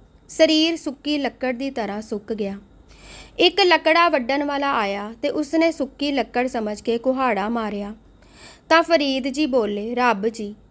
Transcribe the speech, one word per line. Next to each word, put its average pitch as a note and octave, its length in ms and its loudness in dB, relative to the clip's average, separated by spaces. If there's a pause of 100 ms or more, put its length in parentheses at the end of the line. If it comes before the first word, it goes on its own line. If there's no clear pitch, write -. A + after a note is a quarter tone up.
(300)
ਸਰੀਰ D#4+ 480 4
ਸੁੱਕੀ D4 400 -6
ਲੱਕੜ B3+ 380 -4
ਦੀ C4+ 160 -6
ਤਰ੍ਹਾਂ G#3 300 -6
ਸੁੱਕ G#3 320 -8
ਗਿਆ। G3+ 260 -6 (800)
ਇੱਕ F4 220 4
ਲੱਕੜਾ E4+ 480 4
ਵੱਢਣ C#4 340 0
ਵਾਲਾ C#4 300 -2
ਆਇਆ G#3 480 -2
ਤੇ D4 80 -2
ਉਸਨੇ D#4+ 420 0
ਸੁੱਕੀ C#4+ 400 -4
ਲੱਕੜ B3 360 -2
ਸਮਝ G#3+ 340 -6
ਕੇ A#3 160 -2
ਕੁਹਾੜਾ A#3 520 0
ਮਾਰਿਆ G#3 460 -6 (720)
ਤਾਂ E4 140 6
ਫਰੀਦ C#4 440 2
ਜੀ C#4 180 0
ਬੋਲੇ, A3 500 0
"ਰੱਬ A#3 320 2
ਜੀ।" G#3 280 -6 (160)